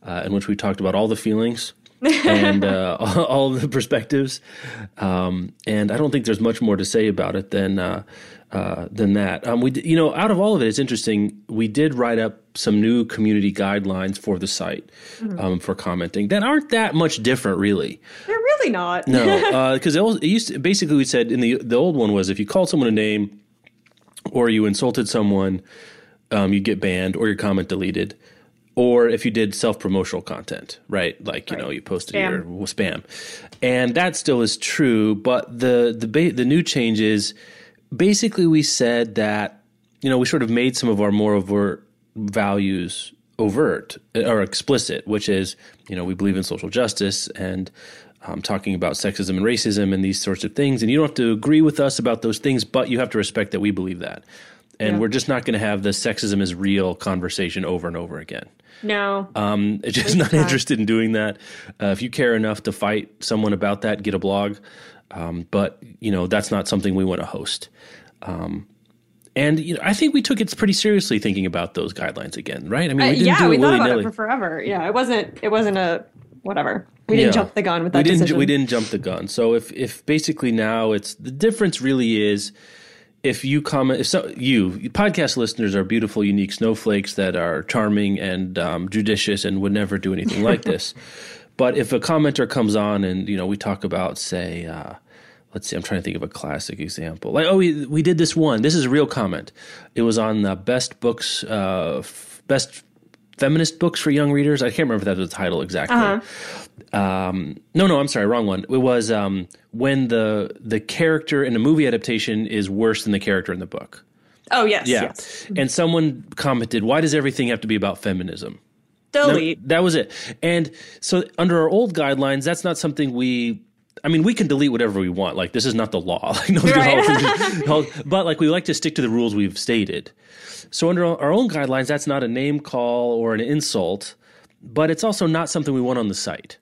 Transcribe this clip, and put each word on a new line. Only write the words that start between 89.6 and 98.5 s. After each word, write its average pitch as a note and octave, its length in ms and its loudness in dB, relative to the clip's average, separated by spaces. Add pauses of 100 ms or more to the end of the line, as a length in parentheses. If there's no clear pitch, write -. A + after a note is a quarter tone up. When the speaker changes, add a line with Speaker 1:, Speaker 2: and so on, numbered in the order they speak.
Speaker 1:
would G2 120 0
never G2+ 260 -2
do F#2+ 140 -2
anything F#2+ 300 -2
like A2+ 200 0
Speaker 2:
<laughs> - 100 -4
Speaker 1:
this. - 200 -6 (640)
But B3 200 2
if B2 160 -2
a B2 80 2
commenter D3+ 480 2
comes G#2+ 260 0
on G#2 300 0
and, F#2 240 -4
you G2+ 80 -2
know, F#2 100 -4
we G2+ 120 -2
talk G2 260 -6
about, F#2 320 -4
say, F2 480 -8
uh, D#3 300 -12 (580)
let's G#2 160 -10
see, - 80 -6
I'm F2 60 -6
trying F#2+ 180 -4
to - 40 -12
think F2+ 120 -6
of - 60 -8
a - 60 -8
classic - 520 -10
example. D#2+ 520 -10
Like, D#3+ 140 0
oh, F#3+ 120 2
we, D#3 260 2
we D3 160 -2
did E3+ 160 2
this D#3+ 180 0
one. C#3+ 280 2